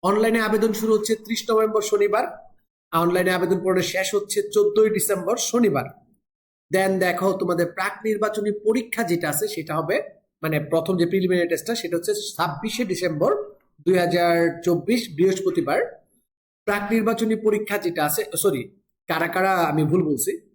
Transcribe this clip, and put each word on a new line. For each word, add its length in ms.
অনলাইনে 440
আবেদন 320
শুরু 140
হচ্ছে 200
ত্রিশ 260
নভেম্বর 420
শনিবার, 340
অনলাইনে 460
আবেদন 240
পূরণের 320
শেষ 140
হচ্ছে 220
চোদ্দই 440
ডিসেম্বর 380
শনিবার। 360
Then 200
দেখো, 240
তোমাদের 340
প্রাক 180
নির্বাচনী 440
পরীক্ষা 360
যেটা 220
আছে 120
সেটা 240
হবে, 160
মানে 140
প্রথম 280
যে 120
প্রিলিমিনারি 400
টেস্টটা, 300
সেটা 160
হচ্ছে 160
ছাব্বিশে 560
ডিসেম্বর 400
দুই 180
হাজার 320
চব্বিশ 360
বৃহস্পতিবার। 600
প্রাক 160
নির্বাচনী 400
পরীক্ষা 300
যেটা 240
আছে, 120
সরি, 180
কারা 260
কারা, 160
আমি 200
ভুল 180
বলছি 220